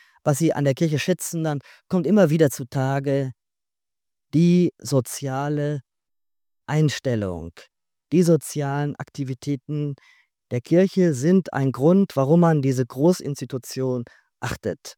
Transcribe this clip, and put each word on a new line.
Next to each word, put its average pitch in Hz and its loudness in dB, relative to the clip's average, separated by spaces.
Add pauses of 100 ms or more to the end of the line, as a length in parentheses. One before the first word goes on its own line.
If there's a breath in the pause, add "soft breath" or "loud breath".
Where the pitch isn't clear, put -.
(240 soft breath)
was 147 2
sie 160 2
an 143 -2
der 139 2
Kirche 156 -2
schätzen, 165 -4
dann 151 -4 (280 soft breath)
kommt 175 -2
immer 185 6
wieder 156 4
zutage 135 -4 (1040)
die 175 4
soziale 143 -4 (840)
Einstellung, 110 -2 (600)
die 175 4
sozialen 147 0
Aktivitäten 143 -8 (560 soft breath)
der 120 -4
Kirche 180 2
sind 160 2
ein 135 0
Grund, 180 2
warum 143 4
man 165 4
diese 131 0
Großinstitution 131 -2 (360 soft breath)
achtet. - -8